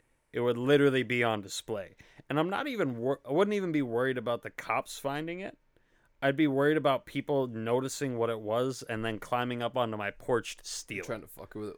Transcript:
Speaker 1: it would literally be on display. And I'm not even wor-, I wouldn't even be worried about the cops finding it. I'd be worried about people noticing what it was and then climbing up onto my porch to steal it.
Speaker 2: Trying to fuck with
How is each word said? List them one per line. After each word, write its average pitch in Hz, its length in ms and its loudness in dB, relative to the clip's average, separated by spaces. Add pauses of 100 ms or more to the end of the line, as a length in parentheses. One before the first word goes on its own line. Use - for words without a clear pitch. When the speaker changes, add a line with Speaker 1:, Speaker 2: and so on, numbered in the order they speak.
(320)
Speaker 1:
it - 100 -4
would 120 160 2
literally 135 460 6
be 120 200 0
on 110 180 2
display. 98 540 -8 (340)
And 143 100 0
I'm 165 100 2
not 202 180 -2
even 170 300 -2
wor-, 127 300 0
I 127 40 -4
wouldn't 208 240 4
even 185 160 -2
be 151 100 2
worried 123 360 0
about 117 240 -2
the 110 80 -12
cops - 480 -4
finding 156 440 -6
it. - 160 -12 (640)
I'd 139 160 2
be 151 100 6
worried 143 300 4
about 139 280 2
people 139 420 0
noticing 123 720 -2
what 117 120 2
it 110 100 -2
was 120 480 0
and 110 160 -4
then 110 160 -2
climbing 123 420 -2
up 120 140 -2
onto 113 220 0
my 101 140 -2
porch - 440 -2
to - 100 -20
steal - 340 -10
it. 87 60 -6
Speaker 2:
Trying 113 160 -6
to - 60 -18
fuck - 280 -18
with 107 220 -8